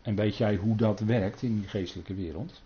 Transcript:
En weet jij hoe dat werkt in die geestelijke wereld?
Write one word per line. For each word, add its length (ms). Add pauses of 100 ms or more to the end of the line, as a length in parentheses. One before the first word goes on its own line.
En 140
weet 220
jij 180
hoe 220
dat 220
werkt 420
in 180
die 80
geestelijke 460
wereld? 520